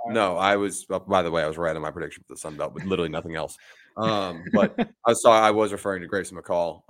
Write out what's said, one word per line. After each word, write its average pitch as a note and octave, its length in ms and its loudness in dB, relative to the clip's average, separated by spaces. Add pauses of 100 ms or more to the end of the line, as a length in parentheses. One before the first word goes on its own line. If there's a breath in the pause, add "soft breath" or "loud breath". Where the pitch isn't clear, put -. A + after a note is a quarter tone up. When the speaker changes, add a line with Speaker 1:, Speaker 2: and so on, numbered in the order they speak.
Speaker 1:
Uh, - 20 -4
Speaker 2:
no, G2+ 240 2
I G2 220 4
was, G2+ 320 -4
uh, F#2+ 100 -2
by F#2+ 220 2
the E2+ 100 -2
way, E2 120 0
I D2+ 40 0
was D#2 100 -6
right E2 160 -2
on D#2+ 80 -8
my D2+ 100 -6
prediction D2+ 360 -12
for - 60 -20
the C#2+ 60 -18
Sun D2+ 180 -12
Belt, D2 160 -6
but D#2+ 120 -12
literally F2 240 -2
nothing E2 260 -8
else. D2+ 200 -8 (400 soft breath)
Um, G2 560 -4
but G2 240 2
Speaker 1:
<laughs> - 320 -6
Speaker 2:
I A#2 60 6
saw, A2+ 260 6
I A2 120 6
was G#2 200 2
referring G2 300 -4
to E2+ 60 -12
Grayson F2+ 300 -6
McCall, E2+ 520 -2